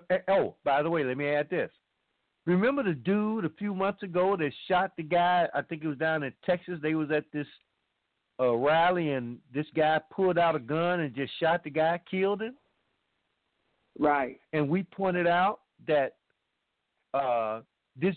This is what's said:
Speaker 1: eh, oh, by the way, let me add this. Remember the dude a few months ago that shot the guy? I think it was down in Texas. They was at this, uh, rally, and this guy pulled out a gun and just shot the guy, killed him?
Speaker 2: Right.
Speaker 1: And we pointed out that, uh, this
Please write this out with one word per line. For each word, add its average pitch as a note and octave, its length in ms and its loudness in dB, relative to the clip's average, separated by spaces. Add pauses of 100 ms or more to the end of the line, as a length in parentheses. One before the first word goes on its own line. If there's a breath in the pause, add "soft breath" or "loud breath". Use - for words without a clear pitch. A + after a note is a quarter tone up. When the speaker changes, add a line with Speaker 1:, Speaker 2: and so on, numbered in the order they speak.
Speaker 1:
eh, F#3 180 2
oh, F#3 360 2
by C#3+ 180 2
the D#3 80 0
way, E3 140 0
let B2+ 140 -2
me C#3+ 120 -2
add D3 200 0
this. C3+ 220 -4 (760)
Remember A3+ 380 2
the F#3+ 100 0
dude G#3 520 0
a D#3 120 0
few G#3 160 -4
months F#3+ 300 -2
ago F#3 340 2
that D3+ 140 0 (160)
shot F#3 300 2
the E3+ 60 -8
guy? F3 500 2
I C#3+ 80 -2
think D#3 220 -8
it D#3+ 40 -4
was C#3+ 100 -4
down D#3+ 260 -2
in C3+ 100 -6 (120)
Texas. F3+ 360 -4
They D#3 140 0
was D#3 140 -2
at D3+ 220 0
this, D3 160 -6 (920)
uh, B2+ 160 4
rally, D#3+ 560 2
and A#2+ 260 -6 (160)
this D3 220 -4
guy D#3 260 2 (100)
pulled F#3 260 2
out E3+ 180 4
a D3+ 40 -2
gun E3 420 -2
and C3+ 140 -6
just C3+ 240 -6
shot E3 240 0
the D#3 60 -10
guy, D#3+ 400 0
killed F#3+ 320 0
him? A#3 140 -8 (1400)
Speaker 2:
Right. C#3+ 440 0 (100)
Speaker 1:
And D3+ 160 0
we F3+ 160 0
pointed F3+ 440 -2
out F3 340 2 (260)
that, C#3 300 0 (960)
uh, A#2 480 -2 (340)
this D#3+ 220 -2